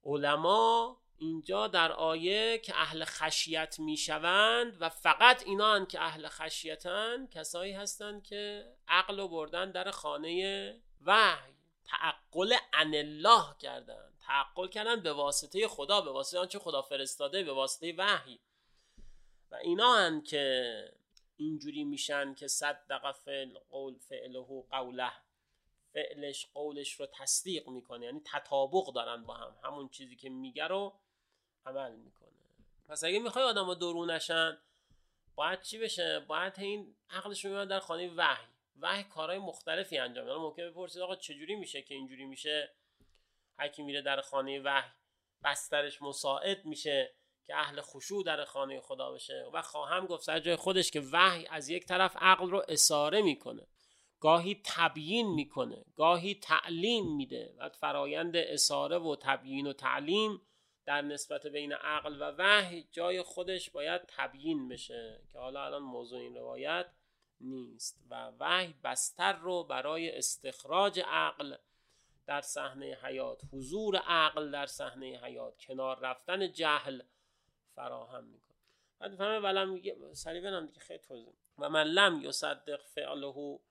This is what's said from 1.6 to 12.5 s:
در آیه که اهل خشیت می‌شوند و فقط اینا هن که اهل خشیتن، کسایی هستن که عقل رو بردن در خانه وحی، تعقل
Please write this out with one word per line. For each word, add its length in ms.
در 260
آیه 640
که 180
اهل 280
خشیت 760
می‌شوند 1000
و 80
فقط 580
اینا 280
هن 120
که 140
اهل 280
خشیتن، 960
کسایی 460
هستن 480
که 520
عقل 300
رو 100
بردن 420
در 200
خانه 920
وحی، 480
تعقل 680